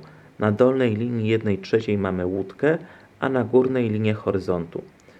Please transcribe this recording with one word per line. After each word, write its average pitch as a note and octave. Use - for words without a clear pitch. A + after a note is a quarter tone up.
Na G#2+
dolnej B2+
linii A2+
jednej G#2+
trzeciej G#2+
mamy F#2
łódkę, G2
a C3+
na C3
górnej B2+
linię G#2+
horyzontu. F#2+